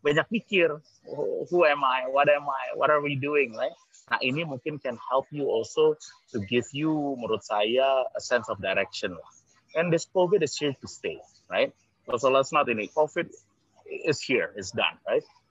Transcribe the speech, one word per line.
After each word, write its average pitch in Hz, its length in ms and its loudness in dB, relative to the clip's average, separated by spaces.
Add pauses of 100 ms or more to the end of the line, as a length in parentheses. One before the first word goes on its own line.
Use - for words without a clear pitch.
banyak 147 240 2
pikir, 175 480 0 (320)
"Who, 156 400 -4
who 175 160 4
am 143 240 4
I? 127 240 0
What 143 160 4
am 143 240 4
I? 127 240 -6
What 135 160 4
are 151 80 4
we 143 160 -2
doing?" 135 400 0
Right? 127 160 -2 (400)
Nah, 117 80 0
ini 135 240 -2
mungkin 151 320 -8
can 123 240 -8
help 135 320 -2
you 143 160 -4
also 151 480 2 (400)
to - 20 -2 (140)
give 120 240 2
you, 147 400 -2
menurut 110 320 -4
saya, 123 640 2
a - 80 -8
sense 117 320 -2
of 101 80 -6
direction 95 560 -2
lah. - 160 -20 (400)
And 165 160 0
this 165 240 2
covid 180 320 2
is 139 80 0
here 143 240 -2
to - 120 -16
stay, - 280 -8 (320)
right? 98 240 0 (400)
So, 120 80 0
so 131 80 2
let's 135 240 2
not 147 160 2
ini, 110 240 -4
covid 156 400 -2 (560)
is - 320 -2
here, 110 400 0
is 95 160 -10
done, 95 320 -2
right? 123 160 0 (280)